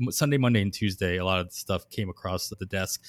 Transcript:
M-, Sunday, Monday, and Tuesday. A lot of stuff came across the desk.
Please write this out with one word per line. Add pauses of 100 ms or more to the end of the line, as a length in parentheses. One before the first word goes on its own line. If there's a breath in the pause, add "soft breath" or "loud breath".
M-,
Sunday,
Monday,
and
Tuesday.
A
lot
of
stuff
came
across
the
desk.